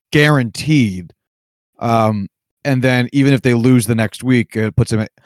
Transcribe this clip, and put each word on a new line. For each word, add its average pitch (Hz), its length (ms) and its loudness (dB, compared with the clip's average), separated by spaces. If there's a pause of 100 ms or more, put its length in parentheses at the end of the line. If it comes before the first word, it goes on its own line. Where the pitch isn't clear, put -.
(120)
guaranteed. 131 1000 0 (680)
Um, 110 500 0 (360)
and 135 180 -2
then 123 300 0
even 139 220 2
if 127 80 -2
they 127 120 2
lose 120 320 2
the 117 80 0
next 110 300 -4
week, 123 320 -2
it 110 200 -4
puts 117 160 0
them 110 80 -2
at, 104 100 -8 (160)